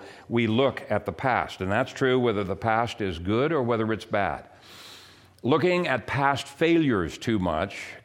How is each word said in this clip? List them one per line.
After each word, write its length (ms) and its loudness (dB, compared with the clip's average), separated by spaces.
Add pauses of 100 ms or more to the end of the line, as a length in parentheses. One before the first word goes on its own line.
(300)
we 180 2
look 420 2
at 160 -2
the 60 -6
past. 480 -2
And 100 -2
that's 220 0
true 260 2
whether 280 0
the 100 -4
past 460 -2
is 180 -4
good 320 0
or 100 0
whether 300 0
it's 140 -4
bad. 400 -2 (1000)
Looking 440 2
at 180 -2
past 400 0
failures 720 2
too 200 0
much 500 -2 (180)